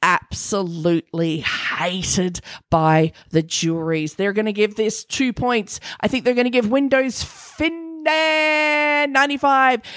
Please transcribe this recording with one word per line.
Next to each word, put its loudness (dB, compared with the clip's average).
absolutely 0
hated -2
by 4
the 2
juries. -2
They're 0
gonna 0
give 0
this -2
two -2
points. -2
I 0
think -2
they're 2
gonna 2
give 2
Windows 2
Finde -6
ninety-five. 2